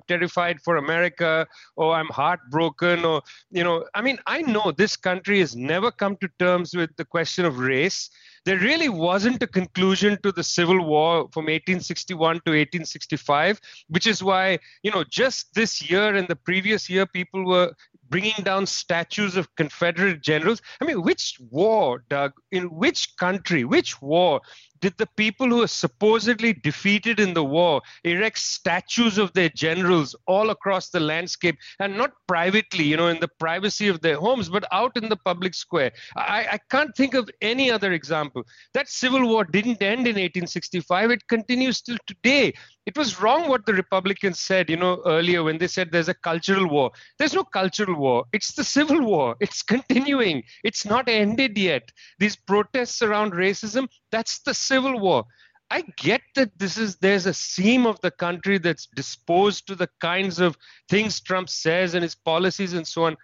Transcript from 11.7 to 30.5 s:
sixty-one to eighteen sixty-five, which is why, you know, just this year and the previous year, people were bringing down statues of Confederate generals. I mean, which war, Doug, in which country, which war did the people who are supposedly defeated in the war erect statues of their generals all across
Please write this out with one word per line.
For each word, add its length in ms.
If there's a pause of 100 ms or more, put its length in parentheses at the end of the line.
sixty-one 640
to 80
eighteen 320
sixty-five, 760 (280)
which 180
is 160
why, 340 (240)
you 80
know, 140
just 500
this 340
year 280
and 120
the 80
previous 540
year, 160
people 400
were 280 (360)
bringing 340
down 220
statues 720
of 180
Confederate 640
generals. 400 (200)
I 40
mean, 160
which 360 (120)
war, 600
Doug, 240 (180)
in 140
which 500
country, 480
which 380
war 400 (400)
did 160
the 180
people 320
who 140
are 60
supposedly 840
defeated 680
in 160
the 80
war 400 (200)
erect 360
statues 800
of 140
their 160
generals 640 (100)
all 240
across 400